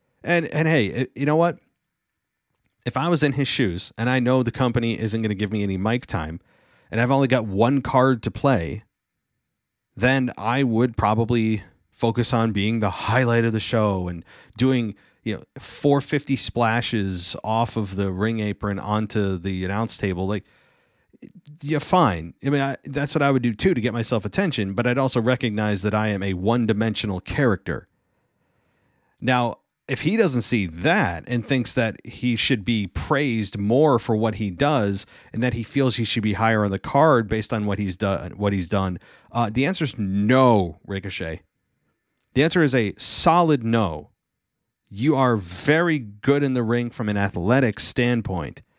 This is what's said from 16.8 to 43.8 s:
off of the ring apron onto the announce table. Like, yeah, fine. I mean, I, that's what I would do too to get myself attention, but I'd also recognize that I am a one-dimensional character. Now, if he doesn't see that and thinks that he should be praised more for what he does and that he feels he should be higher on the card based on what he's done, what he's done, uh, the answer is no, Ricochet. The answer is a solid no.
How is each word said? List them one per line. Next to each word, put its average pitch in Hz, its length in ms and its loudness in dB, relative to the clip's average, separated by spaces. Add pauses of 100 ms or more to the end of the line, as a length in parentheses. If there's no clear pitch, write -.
off 110 340 0
of 95 200 -4
the 98 160 -2
ring 110 280 -2
apron 101 380 -4
onto 104 600 -2
the 92 260 -4
announce 104 320 -4
table. 95 300 -2
Like, 101 180 -4 (1200)
yeah, 147 160 -2
fine. 95 560 2 (100)
I 139 60 0
mean, 143 100 2
I, 139 240 -2
that's 143 300 -4
what 147 80 2
I 139 80 4
would 131 120 2
do 117 120 0
too 185 180 2
to 143 80 0
get 113 140 -2
myself 113 320 -2
attention, 110 480 -2
but 113 120 0
I'd 123 120 2
also 131 220 2
recognize 107 600 0
that 101 140 -2
I 107 140 0
am 101 140 -2
a 98 120 -2
one-dimensional 107 880 0
character. 98 680 -2 (1300)
Now, 123 420 0 (280)
if 135 140 -6
he 202 140 0
doesn't 143 260 2
see 107 240 0
that 90 600 0
and 120 200 -4
thinks 127 260 -2
that 113 320 -2
he 117 320 -2
should 110 280 0
be 107 240 0
praised 123 680 -2
more 120 420 4
for 113 160 -2
what 107 200 0
he 101 160 -4
does 101 560 0 (260)
and 113 100 -4
that 123 120 0
he 117 80 -4
feels 131 340 0
he 117 80 -2
should 107 200 -2
be 104 100 0
higher 110 300 2
on 101 60 0
the 95 80 -2
card 139 500 2
based 110 240 -4
on 107 120 -2
what 101 140 -2
he's 95 180 -4
done, 95 360 -2
what 101 200 0
he's 90 160 -2
done, 95 300 0 (340)
uh, 117 160 0
the 123 160 0
answer 170 200 -2
is - 120 -6
no, 104 920 4
Ricochet. 90 540 -8 (920)
The 131 80 4
answer 165 200 2
is 135 120 2
a 110 240 2
solid 160 680 2
no. 110 460 0 (800)